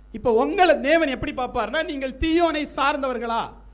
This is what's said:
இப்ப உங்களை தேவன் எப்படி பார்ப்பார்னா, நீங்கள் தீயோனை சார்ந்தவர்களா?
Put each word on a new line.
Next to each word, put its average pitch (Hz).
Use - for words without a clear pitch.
இப்ப 226
உங்களை 294
தேவன் 311
எப்படி 277
பார்ப்பார்னா, 247
நீங்கள் 269
தீயோனை 320
சார்ந்தவர்களா? 254